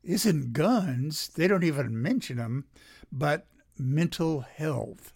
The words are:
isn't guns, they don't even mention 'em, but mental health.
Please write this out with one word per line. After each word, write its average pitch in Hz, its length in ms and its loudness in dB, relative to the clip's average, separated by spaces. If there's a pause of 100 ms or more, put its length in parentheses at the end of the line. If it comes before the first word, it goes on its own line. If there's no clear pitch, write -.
isn't 165 500 2
guns, 156 760 0
they 165 180 0
don't 185 180 4
even 131 360 0
mention 147 380 -2
'em, 120 260 -4 (480)
but 147 340 0 (300)
mental 156 640 0
health. 123 760 -6